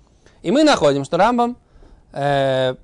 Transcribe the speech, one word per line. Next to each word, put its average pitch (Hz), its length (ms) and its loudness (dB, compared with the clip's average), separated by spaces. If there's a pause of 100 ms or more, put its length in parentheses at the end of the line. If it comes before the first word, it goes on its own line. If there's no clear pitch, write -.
(420)
И 165 80 -6
мы 285 140 2
находим, 147 400 2
что 170 120 -6
Рамбам, 240 400 0 (560)
э, 135 720 -2